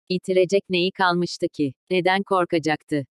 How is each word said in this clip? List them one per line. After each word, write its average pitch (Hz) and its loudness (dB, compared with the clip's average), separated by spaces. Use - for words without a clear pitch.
Yitirecek 185 0
neyi 180 0
kalmıştı 175 0
ki? 143 -4
Neden 185 0
korkacaktı? 156 -2